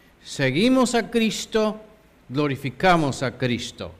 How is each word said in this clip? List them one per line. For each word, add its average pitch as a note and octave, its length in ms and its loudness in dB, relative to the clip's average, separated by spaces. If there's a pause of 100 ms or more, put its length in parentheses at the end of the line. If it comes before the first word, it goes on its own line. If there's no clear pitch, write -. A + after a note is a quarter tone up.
(240)
seguimos A3 720 2
a A#3 160 -2
Cristo, G#3+ 680 -2 (480)
glorificamos C#3+ 920 0
a B2 160 -4
Cristo. G#2+ 600 -4